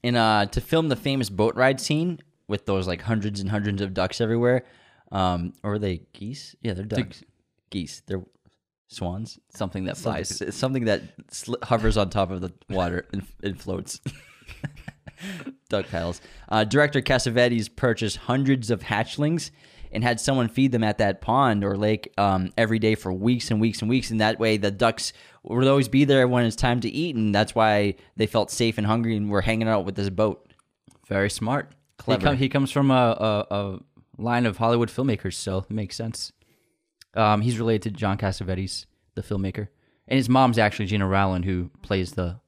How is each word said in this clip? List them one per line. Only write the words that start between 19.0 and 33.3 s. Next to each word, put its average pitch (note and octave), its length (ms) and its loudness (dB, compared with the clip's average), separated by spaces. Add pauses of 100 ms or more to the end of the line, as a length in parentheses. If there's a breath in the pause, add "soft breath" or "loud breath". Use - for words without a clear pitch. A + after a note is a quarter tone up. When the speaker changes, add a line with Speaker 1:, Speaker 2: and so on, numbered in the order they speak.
Speaker 1:
and A2+ 140 -2
had A#2+ 160 0
someone C3 280 0
feed C3 240 2
them A2 120 2
at G#2+ 140 0
that G2+ 220 2
pond A#2 440 2
or G2 120 0
lake, G#2+ 420 0
um, F#2+ 400 2
every A2+ 200 2
day A2 160 4
for F#2+ 180 -4
weeks A2+ 380 0
and G#2+ 100 2
weeks A2 200 0
and G#2+ 80 -2
weeks. B2 220 0
And A2 100 0
that G#2+ 180 2
way A2 200 4
the G2+ 120 0
ducks A2+ 420 0 (300 loud breath)
would B2+ 240 2
always C#3 220 4
be C3+ 160 6
there C3+ 240 6
when B2 160 4
it's A2 120 0
time B2 240 2
to A#2 80 -4
eat, D#3 280 -4
and G#2+ 180 2
that's G#2 200 2
why G#2 400 4 (220 soft breath)
they A2 100 2
felt G#2+ 240 0
safe A2+ 280 0
and G2+ 80 0
hungry A2+ 300 2
and G#2 140 -2
were G2+ 100 2
hanging A2+ 280 0
out G#2 160 2
with G2 100 -6
this G2 160 -2
boat. G2+ 420 -2 (560)
Speaker 2:
Very G2 220 0
smart. A#2+ 440 -4 (240)
Speaker 1:
Clever. G#2+ 220 0
Speaker 2:
He, F#2+ 60 -4
com-, C#3+ 100 4
he C3 120 2
comes C#3 220 0
from C#3 200 4
a, A2 600 2